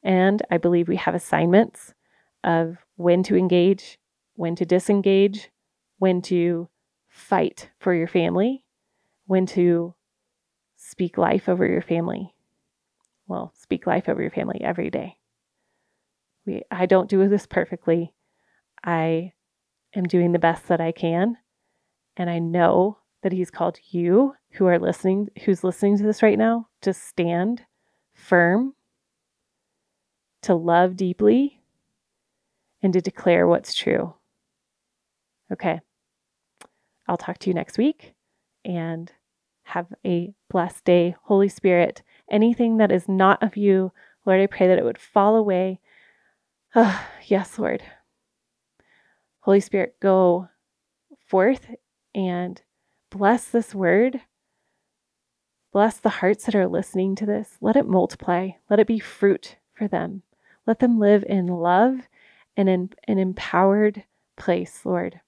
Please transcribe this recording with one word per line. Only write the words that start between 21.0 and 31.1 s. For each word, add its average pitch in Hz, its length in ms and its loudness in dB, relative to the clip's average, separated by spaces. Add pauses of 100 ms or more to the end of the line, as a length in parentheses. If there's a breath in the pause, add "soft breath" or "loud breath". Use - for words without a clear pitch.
And 175 120 -6
I 170 100 -4
know 175 600 2 (240)
that 190 80 -2
he's 185 180 -4
called 175 300 -6 (100)
you 185 460 2 (160)
who 190 160 0
are 175 100 4
listening, 190 520 -2 (140)
who's 190 200 -2
listening 202 340 0
to 202 60 -2
this 214 180 -2
right 214 160 4
now, 226 300 -2 (140)
to 190 120 -2
stand 180 720 -4 (480)
firm, 190 600 2 (1700)
to 196 100 0
love 170 420 2
deeply, 208 640 0 (1200)